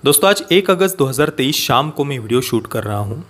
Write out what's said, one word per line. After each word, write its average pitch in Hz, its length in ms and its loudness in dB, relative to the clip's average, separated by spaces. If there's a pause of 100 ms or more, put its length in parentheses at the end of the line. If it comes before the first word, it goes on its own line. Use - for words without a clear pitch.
दोस्तों, 147 260 4
आज 202 220 0
एक 190 180 2
अगस्त 185 280 2
दो 143 60 2
हज़ार 131 240 0
तेईस 139 280 -2
शाम 139 340 2
को 143 140 -4
मैं 139 140 -4
वीडियो 113 220 0
शूट 113 260 -4
कर 110 180 -6
रहा 104 140 -4
हूँ। 110 320 -6